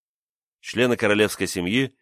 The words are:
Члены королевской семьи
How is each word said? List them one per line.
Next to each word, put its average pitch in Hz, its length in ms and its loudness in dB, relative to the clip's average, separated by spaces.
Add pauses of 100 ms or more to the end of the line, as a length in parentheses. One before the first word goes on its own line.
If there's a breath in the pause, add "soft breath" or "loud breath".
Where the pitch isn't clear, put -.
(600)
Члены 120 380 0
королевской 104 500 2
семьи 107 540 -2